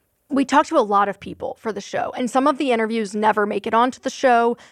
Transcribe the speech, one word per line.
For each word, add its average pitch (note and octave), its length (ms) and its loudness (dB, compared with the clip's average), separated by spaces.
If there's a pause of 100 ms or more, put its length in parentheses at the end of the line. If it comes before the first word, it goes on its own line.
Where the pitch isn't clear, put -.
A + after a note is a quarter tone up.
(300)
we C#4 140 0
talk D4 220 2
to D#4+ 100 -2
a D4 80 6
lot G3+ 240 2
of F#3+ 100 -8
people - 400 -10
for A3+ 140 -8
the G3 80 -8
show, - 340 -6
and B3+ 160 -4
some C4 160 2
of D4 120 0
the C#4+ 120 0
interviews A3 460 -2
never G#3 300 2
make G#3 200 -4
it A3+ 60 -4
onto A#3+ 260 2
the - 120 -6
show. A#3+ 480 2 (140)